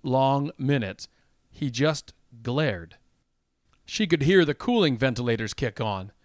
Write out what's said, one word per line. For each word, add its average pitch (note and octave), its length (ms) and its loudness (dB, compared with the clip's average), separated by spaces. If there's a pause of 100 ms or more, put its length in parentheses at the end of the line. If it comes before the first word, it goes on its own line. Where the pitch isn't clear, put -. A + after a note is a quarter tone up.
long C3+ 560 0
minutes. C3 480 -2 (440)
He C#3+ 200 -6
just C#3+ 440 -2 (280)
glared. A#2+ 540 -4 (880)
She - 220 -4
could D#3 160 2
hear F3 220 6
the D3 100 -2
cooling G3 420 2
ventilators A#2 580 -2
kick A#2+ 260 -4
on. G#2 320 -4 (120)